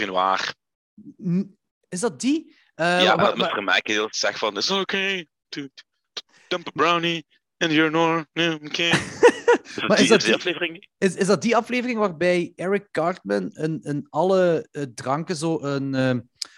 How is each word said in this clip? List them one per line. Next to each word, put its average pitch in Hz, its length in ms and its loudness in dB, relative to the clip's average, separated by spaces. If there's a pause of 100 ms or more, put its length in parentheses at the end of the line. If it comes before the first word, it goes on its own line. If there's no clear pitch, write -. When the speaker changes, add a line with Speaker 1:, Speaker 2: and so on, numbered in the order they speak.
Speaker 1:
urinoir. 95 540 0 (680)
Speaker 2:
N-, 180 360 -2 (300)
is 180 120 -8
dat 180 200 -4
die? 302 360 -2 (180)
Eh, 175 280 2
Speaker 1:
Ja, - 140 4
Speaker 2:
wa-, - 160 2
Speaker 1:
en 113 60 -6
Speaker 2:
wa-, 117 60 0
Speaker 1:
mister 110 180 -4
Mac 95 220 2
die 107 260 0
zegt - 280 -2
van, 104 180 -2
"It's - 140 -2
okay 190 580 -2 (200)
to, 143 180 -10 (460)
to - 100 -12 (260)
dump 175 180 -6
a - 40 -8
brownie 165 560 0 (300)
in 170 120 0
the 156 60 2
urinoir. 160 580 2
Yeah, 165 220 0
okay." 156 440 -2
Speaker 2:
<laughs> - 200 -8 (520)
Speaker 1:
Is - 60 -16
dat - 120 -2
Speaker 2:
Maar 208 80 4
Speaker 1:
die, 151 100 4
Speaker 2:
is - 40 -2
dat 214 120 8
Speaker 1:
is - 20 -6
die 110 100 4
Speaker 2:
die, - 0 -
Speaker 1:
aflevering 170 380 -4
niet? - 160 -20 (100)
Speaker 2:
is, 196 180 0
is 190 100 0
dat 202 160 2
die 220 140 2
aflevering 233 420 -2
waarbij 180 580 0
Eric 196 340 -4
Cartman 185 600 -2
in, 156 320 -4
in 143 260 -6
alle, 175 640 2
eh, 147 120 -8 (120)
dranken 156 420 -4
zo 165 240 -2
een, 139 340 -4
ehm, 131 260 0 (380)